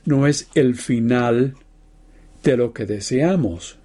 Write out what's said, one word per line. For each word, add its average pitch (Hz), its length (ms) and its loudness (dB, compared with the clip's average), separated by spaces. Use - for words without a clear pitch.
no 139 220 2
es 143 280 -2
el 127 200 2
final 123 800 0
de 131 120 4
lo 120 160 0
que 117 140 -8
deseamos 110 1000 -2